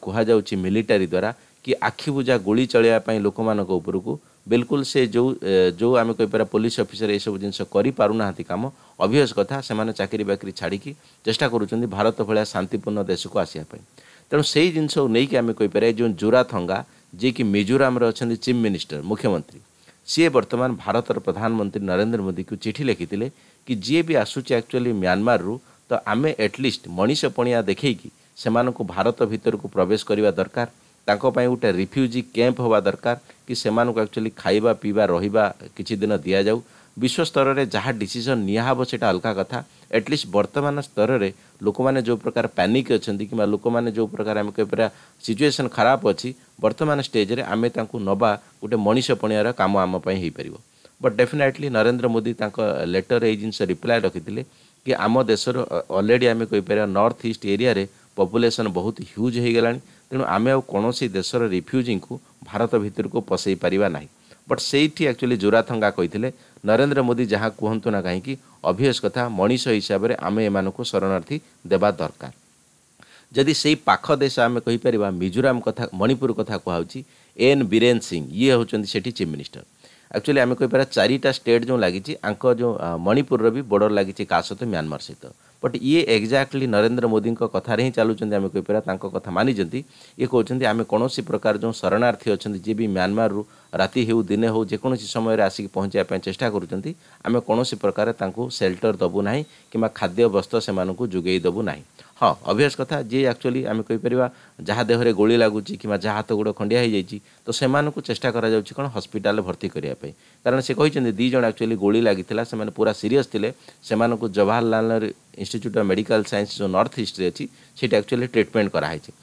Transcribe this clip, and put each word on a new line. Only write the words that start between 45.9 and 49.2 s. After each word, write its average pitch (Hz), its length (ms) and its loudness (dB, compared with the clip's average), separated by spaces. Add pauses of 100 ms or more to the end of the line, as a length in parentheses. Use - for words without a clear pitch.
ଅଛି, 120 180 -2 (320)
ବର୍ତ୍ତମାନ 147 400 0
ଷ୍ଟେଜରେ 117 420 -2
ଆମେ 113 260 0
ତାଙ୍କୁ 117 300 -6
ନବା 101 320 2 (300)
ଗୋଟେ 110 160 -4
ମଣିଷପଣିଆର 110 760 0